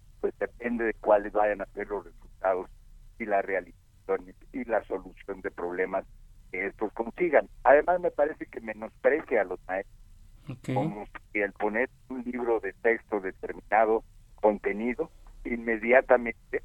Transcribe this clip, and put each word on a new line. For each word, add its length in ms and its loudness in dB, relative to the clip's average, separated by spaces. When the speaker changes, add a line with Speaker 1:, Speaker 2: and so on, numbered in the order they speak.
Speaker 1:
pues 180 -4
depende 460 -4
de 120 0
cuáles 360 2
vayan 300 0
a 60 -6
ser 200 -10
los 160 -6
resultados 640 -4
y 60 -6
las 200 0
realizaciones 920 -6
y 140 -8
la 180 0
solución 580 -10
de 100 -6
problemas 540 -4
que 160 -6
estos 240 -6
consigan. 580 0
Además, 380 6
me 100 0
parece 360 -2
que 120 -12
menosprecia 800 0
a 40 2
los 200 -8
maestros, 320 -6
Speaker 2:
Ok. 240 -8
Speaker 1:
como 320 -2
si 80 -2
el 140 0
poner 360 -2
un 140 -8
libro 360 0
de 140 -6
texto 480 0
determinado 800 0
contenido 720 0
inmediatamente 1200 2